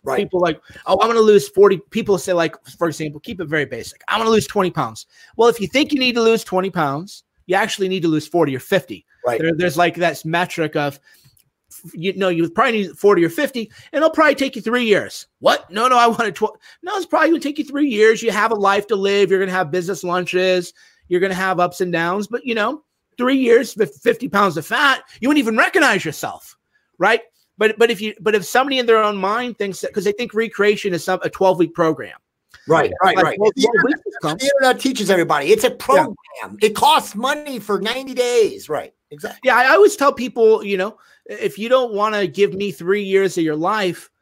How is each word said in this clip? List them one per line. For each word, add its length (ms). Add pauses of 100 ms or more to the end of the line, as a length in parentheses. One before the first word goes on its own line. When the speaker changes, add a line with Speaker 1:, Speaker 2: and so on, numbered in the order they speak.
Speaker 1:
Right. 120
Speaker 2:
People 240
like, 200 (240)
"Oh, 160
I'm 60
gonna 140
lose 280
forty." 300 (120)
People 280
say, 140
like, 240 (100)
for 220
example, 320
keep 200
it 40
very 200
basic. 440
"I'm 100
gonna 120
lose 180
twenty 240
pounds." 340 (300)
Well, 120
if 120
you 80
think 240
you 80
need 160
to 60
lose 200
twenty 280
pounds, 520 (240)
you 80
actually 340
need 140
to 60
lose 180
forty 280
or 40
fifty. 480 (180)
Speaker 1:
Right. 160
Speaker 2:
There, 160
there's, 200
like, 180
that 300
metric 500
of, 240 (960)
you 200
know, 140
you 220
probably 320
need 160
forty 260
or 60
fifty, 400 (220)
and 60
it'll 120
probably 240
take 220
you 60
three 220
years. 440 (100)
"What? 320
No, 160
no, 100
I 120
want 160
to 80
tw-," 260 (240)
no, 140
it's 100
probably 220
gonna 100
take 220
you 40
three 240
years. 360
You 80
have 180
a 60
life 320
to 80
live. 340
You're 80
gonna 140
have 180
business 320
lunches. 720 (320)
You're 140
gonna 140
have 260
ups 200
and 120
downs, 340
but, 180
you 120
know, 260 (340)
three 200
years, 380
fif-, 200
fifty 340
pounds 280
of 100
fat, 380 (160)
you 80
wouldn't 160
even 120
recognize 480
yourself, 520 (420)
right? 220 (380)
But, 200
but 120
if 100
you, 180
but 160
if 120
somebody 320
in 80
their 140
own 160
mind 420
thinks 240
that, 100
'cause 120
they 80
think 200
recreation 640
is 100
some, 180
a 60
twelve-week 460
program. 420 (500)
Speaker 1:
Right, 240 (140)
right, 100
Speaker 2:
Like, 100
Speaker 1:
right. 140
Speaker 2:
well, 120
Speaker 1:
It's 120
the 60
Speaker 2:
well, 220
Speaker 1:
internet, 160
Speaker 2:
we 220
comes 120
Speaker 1:
the 60
internet 340
teaches 300
everybody. 380
It's 160
a 40
Speaker 2:
Yeah. 80
Speaker 1:
program. 840
It 120
costs 400
money 440
for 220
ninety 340
days. 560
Right. 240 (160)
Exactly. 340
Speaker 2:
Yeah, 120
I, 80
I 100
always 200
tell 200
people, 500
you 140
know, 180 (300)
"If 320
you 100
don't 240
wanna 340
give 280
me 180
three 320
years 320
of 80
your 120
life 540 (120)